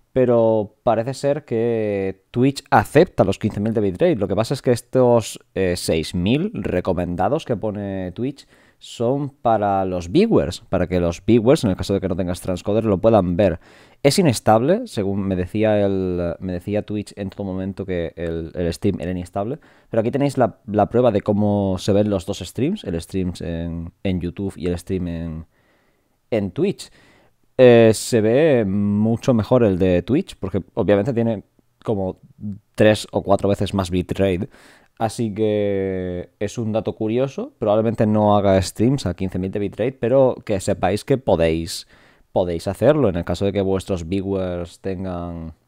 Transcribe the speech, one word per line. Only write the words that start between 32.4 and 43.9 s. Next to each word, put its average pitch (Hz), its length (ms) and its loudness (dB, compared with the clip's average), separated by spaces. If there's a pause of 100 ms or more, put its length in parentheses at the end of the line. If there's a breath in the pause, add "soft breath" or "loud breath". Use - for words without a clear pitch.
tres 107 360 4
o 101 120 -4
cuatro 98 260 2
veces 98 240 0
más 95 180 -2
bitrate. 92 600 0 (480 soft breath)
Así 113 360 -4
que 95 960 -2 (100)
es 101 160 -6
un 110 160 -4
dato 107 220 -4
curioso. 135 640 -4
Probablemente 110 480 2
no 107 280 4
haga 98 280 4
streams 127 420 0
a 90 80 -2
quince 95 260 -6
mil 95 120 -4
de 98 80 -6
bitrate, 104 340 -4
pero 127 500 2
que 101 160 -4
sepáis 95 460 -2
que 135 140 0
podéis, 82 680 0 (460 soft breath)
podéis 87 340 -2
hacerlo 120 440 2
en 82 60 -4
el 85 100 -2
caso 87 180 -4
de 98 80 0
que 98 80 -2
vuestros 95 480 -4